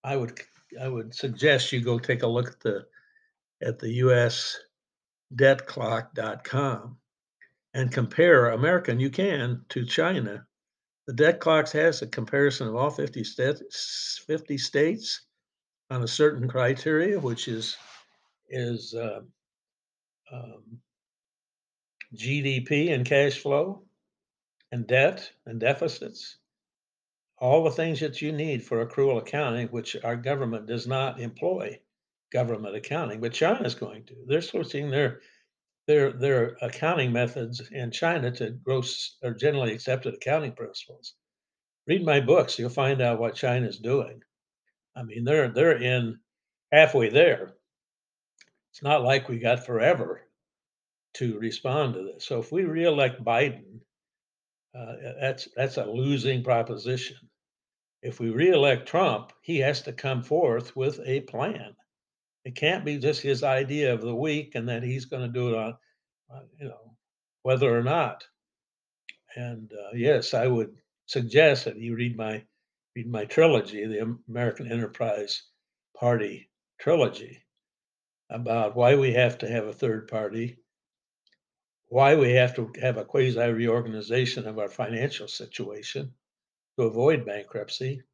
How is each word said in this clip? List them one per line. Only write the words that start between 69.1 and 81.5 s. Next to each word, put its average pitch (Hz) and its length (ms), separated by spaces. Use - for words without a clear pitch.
And, 117 380
uh, 104 200
yes, 131 400
I 120 140
would 117 300
suggest 131 580
that 107 120
you 117 200
read 120 200
my, 107 280
read 120 160
my 107 140
trilogy, 110 640
the 107 140
Am-, 117 280
American 120 420
Enterprise 107 720
Party 113 500
trilogy, 127 640
about 113 460
why 123 180
we 135 180
have 120 260
to 107 100
have 113 180
a 107 60
third 110 340
party, 113 520